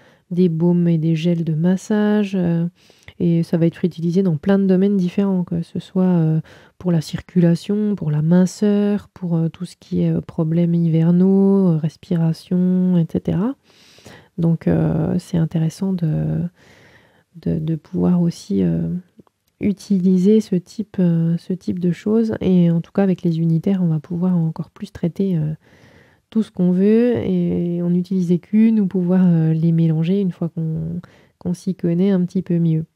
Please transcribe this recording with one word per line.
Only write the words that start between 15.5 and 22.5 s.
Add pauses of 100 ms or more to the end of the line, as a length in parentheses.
de, (960)
de,
de
pouvoir
aussi,
euh, (720)
utiliser
ce
type,
euh,
ce
type
de
choses.
Et